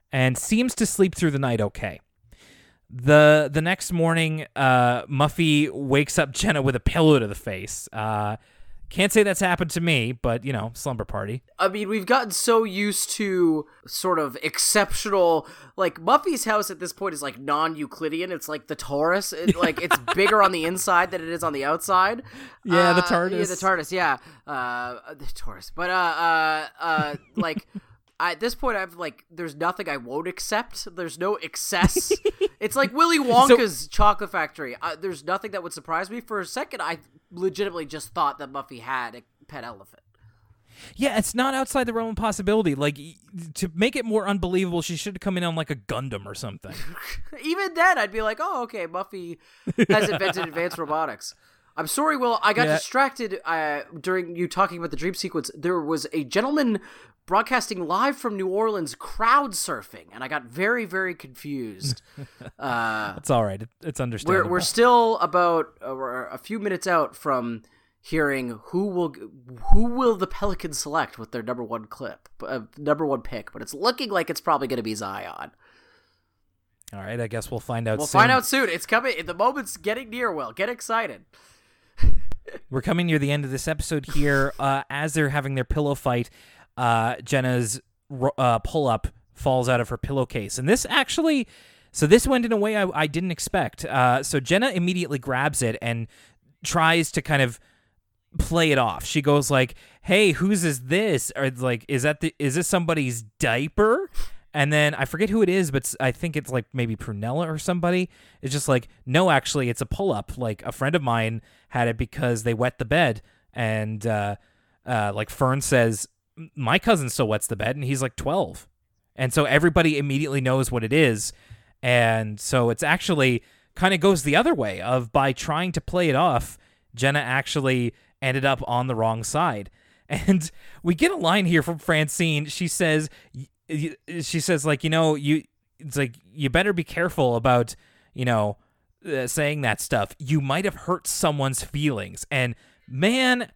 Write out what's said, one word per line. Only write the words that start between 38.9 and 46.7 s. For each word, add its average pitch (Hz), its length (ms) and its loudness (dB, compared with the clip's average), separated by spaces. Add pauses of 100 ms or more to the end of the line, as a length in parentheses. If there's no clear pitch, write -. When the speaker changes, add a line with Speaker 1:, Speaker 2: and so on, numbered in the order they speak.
Speaker 2:
a 120 60 -20 (260)
pet 131 160 -14
elephant. 107 400 -20 (880)
Speaker 1:
Yeah, 226 240 -2
it's - 160 0
not 262 200 0
outside 262 340 0
the 233 40 -2
realm 226 180 -4
of 220 60 -8
possibility. 208 600 2
Like, 143 220 0
y-, 156 180 -18 (380)
to 185 200 -4
make 220 220 2
it 240 80 -4
more 214 240 0
unbelievable, 185 520 0
she 170 140 -4
should 190 200 -8
have - 60 -14
come 190 160 -2
in 175 60 -2
on, 165 140 -2
like, 160 140 -4
a 151 40 -6
Gundam 113 500 -6
or 101 120 -12
something. 98 380 -12 (320)